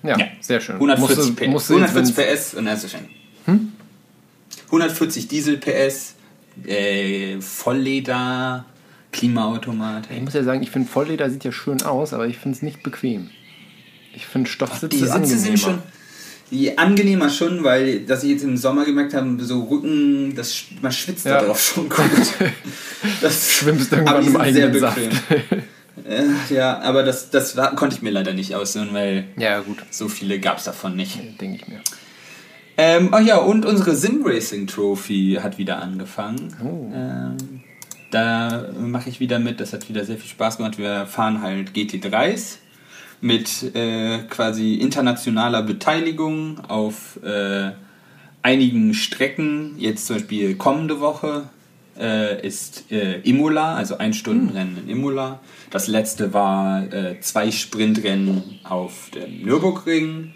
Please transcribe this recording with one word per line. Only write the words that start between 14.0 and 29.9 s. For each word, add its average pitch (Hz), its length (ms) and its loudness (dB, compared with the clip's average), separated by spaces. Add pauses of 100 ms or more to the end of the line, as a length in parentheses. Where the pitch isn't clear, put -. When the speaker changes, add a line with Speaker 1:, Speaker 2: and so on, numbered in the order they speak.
Speaker 1:
Ich - 120 -16
find 131 240 -2
Stoffsitze - 400 -4
Speaker 2:
Die 147 80 0
Sitze 131 140 2
sind 180 100 2
Speaker 1:
angenehmer. 175 360 4
Speaker 2:
schon, 190 200 2 (760)
die - 260 0
angenehmer 190 520 6
schon, 170 340 0
weil, 131 380 4
dass 131 240 0
ich 143 60 4
jetzt 139 120 2
im 127 140 0
Sommer 131 260 2
gemerkt 143 300 0
habe, 127 320 0
so 123 180 -2
Rücken, 143 720 2
das 120 200 -6
sch-, - 160 -10 (100)
man 131 100 0
schwitzt - 340 -6
Speaker 1:
Ja. 139 140 4
Speaker 2:
da 135 60 4
drauf 104 160 2
schon - 260 0
gut. - 140 0
Speaker 1:
<laughs> - 1200 0
Speaker 2:
Das, 156 320 2
Speaker 1:
Schwimmst 147 400 4
irgendwann 151 220 6
Speaker 2:
aber 143 80 6
die 135 40 6
Speaker 1:
im 135 60 6
Speaker 2:
sind 131 200 6
sehr 139 140 8
Speaker 1:
eigenen 120 140 4
Speaker 2:
bequem. 113 300 0
Speaker 1:
Saft. 147 560 0
<laughs> - 60 -20 (340)
Speaker 2:
Äh, 143 460 2
ja, 131 280 2
aber 131 220 4
das, 127 280 0
das 131 260 2
war, 131 180 2
konnte 135 200 0
ich - 80 -10
mir 107 80 -2
leider 95 220 0
nicht 95 200 -6
aussuchen, 101 400 -4
weil 98 320 0 (100)
Speaker 1:
Ja, 107 260 0
gut. 101 160 -8 (120)
Speaker 2:
so - 180 -6